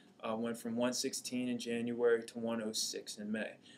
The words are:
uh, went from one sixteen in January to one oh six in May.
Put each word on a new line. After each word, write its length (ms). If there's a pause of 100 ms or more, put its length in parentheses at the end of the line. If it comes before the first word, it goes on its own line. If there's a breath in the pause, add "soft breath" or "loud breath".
(220 loud breath)
uh, 140
went 220
from 180
one 160
sixteen 560
in 100
January 640
to 140
one 240
oh 100
six 440
in 160
May. 200 (260 loud breath)